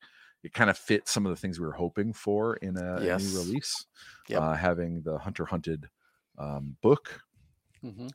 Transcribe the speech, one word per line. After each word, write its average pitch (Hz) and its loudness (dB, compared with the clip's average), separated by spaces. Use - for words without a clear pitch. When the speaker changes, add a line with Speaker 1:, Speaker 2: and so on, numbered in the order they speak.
Speaker 1:
it 87 -14
kind 117 4
of 95 6
fit - 2
some 104 2
of 95 2
the 85 -2
things 90 -4
we 85 -2
were 76 -2
hoping 101 -2
for 107 0
in 92 -4
a, 90 -2
a - -2
new 98 0
Speaker 2:
Yes. 95 2
Speaker 1:
release. 95 -2
Speaker 2:
Yep. 85 0
Speaker 1:
Uh, 78 2
having 85 0
the 78 -2
Hunter 87 -6
Hunted, 80 -4
um, 71 -6
book - 6
Speaker 2:
Mm-hmm. 120 -10